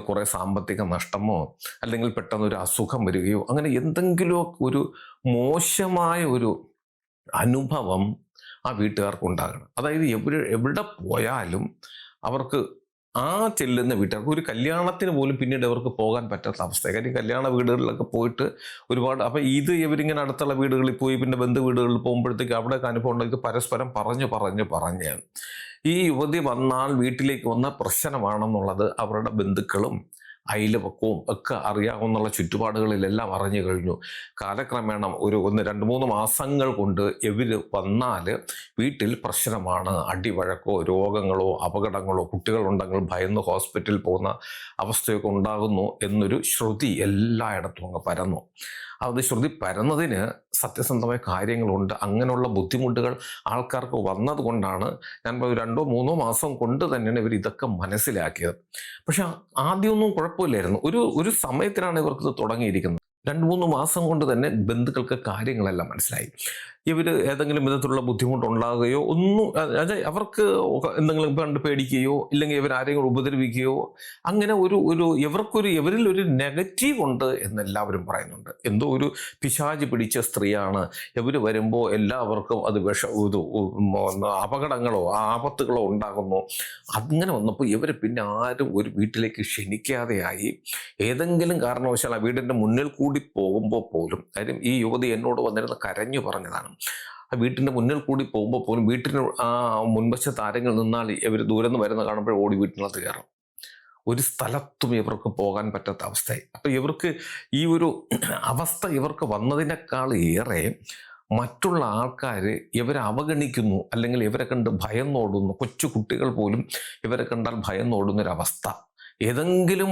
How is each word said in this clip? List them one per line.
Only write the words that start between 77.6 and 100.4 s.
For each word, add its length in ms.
പറയുന്നുണ്ട്. 460
എന്തോ 240
ഒരു 180
പിശാച് 460
പിടിച്ച 340
സ്ത്രീയാണ്. 640
ഇവര് 300
വരുമ്പോ 360
എല്ലാവർക്കും 720
അത് 120
വിഷ-, 380
ഇത് 220
ഉ-, 220
ഉം, 140
അപകടങ്ങളോ 640
ആപത്തുകളോ 680
ഉണ്ടാകുന്നു. 560
അങ്ങനെ 380
വന്നപ്പോ 320
ഇവര് 300
പിന്നെ 280
ആരും 400
ഒരു 140
വീട്ടിലേക്ക് 520
ക്ഷണിക്കാതെയായി. 1080
ഏതെങ്കിലും 640
കാരണവശാൽ 520
ആ 80
വീടിന്റെ 340
മുന്നിൽ 380
കൂടി 260
പോകുമ്പോ 560
പോലും, 400
കാര്യം 340
ഈ 160
യുവതി 280
എന്നോട് 340
വന്നിരുന്ന് 400
കരഞ്ഞു 400
പറഞ്ഞതാണ്. 500
ആ 160
വീട്ടിന്റെ 340
മുന്നിൽ 280
കൂടി 240
പോകുമ്പോ 380
പോലും 260
വീട്ടിന് 340
ആ 60
മുൻവശത്ത് 540